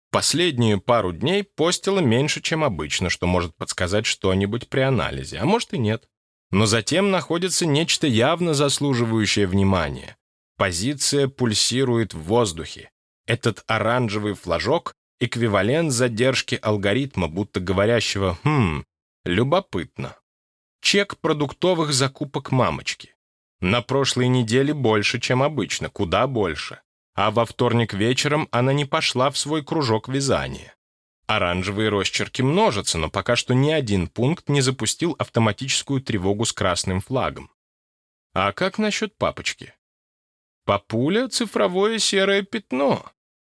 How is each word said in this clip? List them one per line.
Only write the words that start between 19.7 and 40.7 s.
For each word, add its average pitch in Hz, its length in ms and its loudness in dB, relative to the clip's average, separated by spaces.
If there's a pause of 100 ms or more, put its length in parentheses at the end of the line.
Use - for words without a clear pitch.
Чек - 380 0
продуктовых 156 760 0
закупок 135 600 -2
мамочки. - 640 -2 (440)
На 107 220 2
прошлой 127 460 0
неделе 127 460 2
больше, 113 440 2
чем 127 240 0
обычно, 131 460 -2
куда 101 400 0
больше. 101 540 -4 (320)
А 101 160 2
во 110 160 2
вторник 117 480 0
вечером 135 560 0
она 127 220 2
не 143 120 0
пошла 139 460 0
в - 80 -8
свой 151 260 -4
кружок 127 440 -2
вязания. 117 640 -2 (520)
Оранжевые 98 640 0
росчерки 101 540 -2
множатся, 139 560 0
но 78 100 -2
пока 110 260 0
что - 200 0
ни 135 160 4
один 104 380 0
пункт 139 420 -2
не 143 100 2
запустил 131 580 -2
автоматическую 127 840 0
тревогу 104 420 0
с - 80 -2
красным 92 480 0
флагом. 87 500 -4 (840)
А 98 180 2
как 185 260 -4
насчет 214 380 -2
папочки? - 580 -4 (920)
Папуля — 135 640 0